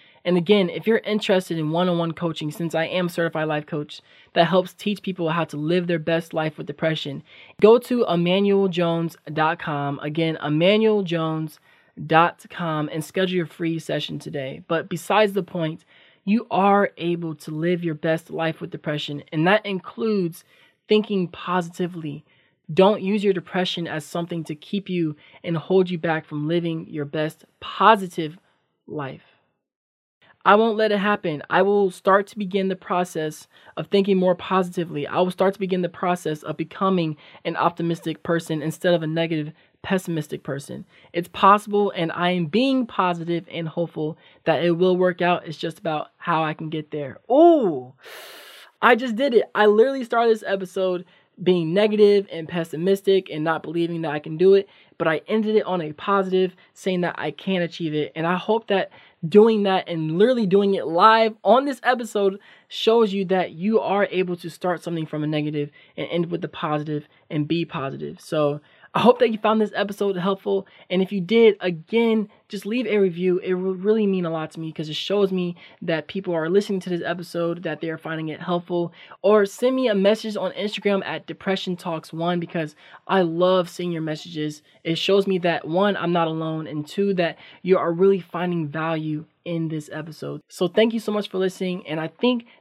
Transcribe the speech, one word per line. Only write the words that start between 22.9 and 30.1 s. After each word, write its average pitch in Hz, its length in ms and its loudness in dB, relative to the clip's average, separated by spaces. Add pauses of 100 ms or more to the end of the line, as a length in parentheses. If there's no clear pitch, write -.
use 196 220 -2
your 202 100 4
depression 180 540 -4
as 151 180 -8
something 170 400 -6
to 151 100 -8
keep 196 340 -6
you 165 260 -2 (280)
and 170 140 -2
hold 185 320 2
you 180 80 -4
back 160 280 -2
from 151 220 -6
living 165 420 -2
your 147 160 -6
best 156 400 -6 (140)
positive 185 800 2 (500)
life. - 460 -12 (1120)